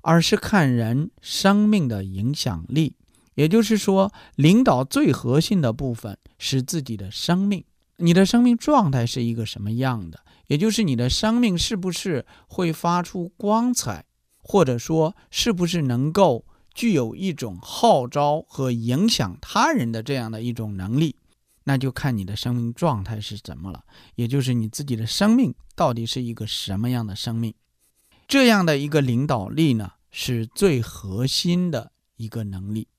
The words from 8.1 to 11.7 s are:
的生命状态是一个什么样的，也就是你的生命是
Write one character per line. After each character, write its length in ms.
的 140
生 160
命 140
状 340
态 160
是 160
一 120
个 120
什 140
么 120
样 380
的， 100
也 100
就 120
是 120
你 140
的 120
生 260
命 220
是 200